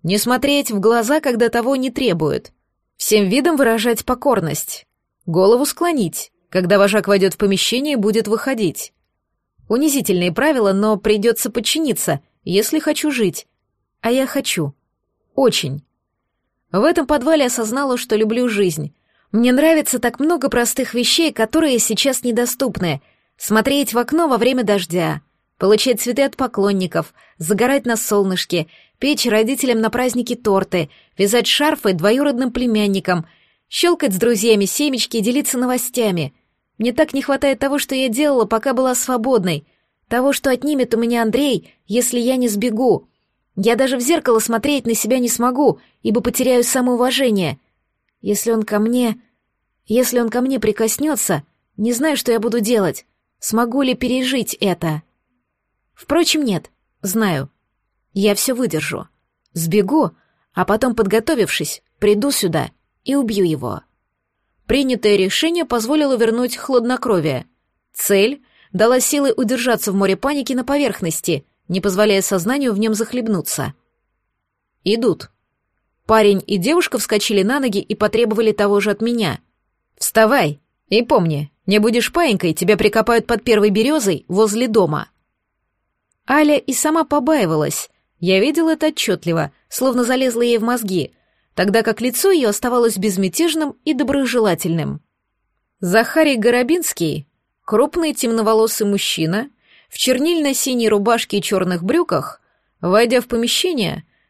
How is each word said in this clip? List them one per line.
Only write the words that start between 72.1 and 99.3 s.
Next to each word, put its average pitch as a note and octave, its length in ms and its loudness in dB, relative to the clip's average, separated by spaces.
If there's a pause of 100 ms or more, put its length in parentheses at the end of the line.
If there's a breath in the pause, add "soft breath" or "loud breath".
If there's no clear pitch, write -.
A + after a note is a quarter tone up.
сознанию A3+ 520 -2
в G3 60 -2
нём A3 140 0
захлебнуться. G#3 800 -4 (1080)
«Идут». A3+ 480 0 (720)
Парень G#3 400 4
и - 120 -2
девушка C4 400 0
вскочили G#3 460 0
на B3+ 160 0
ноги G#3+ 200 -2
и - 160 -6
потребовали A3 560 0
того G3+ 280 2
же G3+ 120 0
от G3+ 100 -4
меня. A3 380 -2 (580)
«Вставай! A3 640 2 (280)
И A3 140 2
помни, E3 500 0 (140)
не G#3 140 2
будешь A3+ 320 2
паинькой, G#3+ 420 0
тебя F#3 240 2
прикопают A3+ 480 2
под A#3 180 -2
первой G#3+ 260 4
берёзой A3 580 0
возле G#3+ 400 0
дома». E3+ 420 0 (1200)
Аля D4 280 4
и - 160 -4
сама D#4 300 0
побаивалась, A3+ 840 0 (300)
я F#3+ 200 2
видела D#4 320 2
это D#4 160 0
отчётливо, E3+ 640 -2 (160 soft breath)
словно B3 360 0
залезла B3 380 0
ей A#3+ 160 2
в A3 60 -2
мозги, G#3+ 500 -2 (420)
тогда G3+ 280 2
как A3+ 160 -2
лицо B3+ 320 0
её C#4 180 4
оставалось A#3+ 480 0
безмятежным A3 840 -2
и D#4 100 0
доброжелательным. A3 1080 -2 (800)
Захарий A#3 580 2
Горобинский, A#3+ 880 0 (380)
крупный C#4+ 480 0
темноволосый A3 760 0
мужчина, G3+ 600 -2 (400 soft breath)